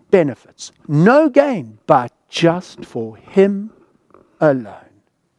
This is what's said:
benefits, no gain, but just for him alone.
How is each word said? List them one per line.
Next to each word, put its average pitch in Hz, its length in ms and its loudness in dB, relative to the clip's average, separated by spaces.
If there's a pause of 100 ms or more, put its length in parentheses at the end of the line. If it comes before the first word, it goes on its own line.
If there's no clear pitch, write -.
benefits, - 600 -4 (160)
no 233 420 2
gain, 226 560 -2
but 131 260 0 (160)
just - 560 -4
for 113 340 -12
him 202 540 -2 (680)
alone. 131 340 -2 (640)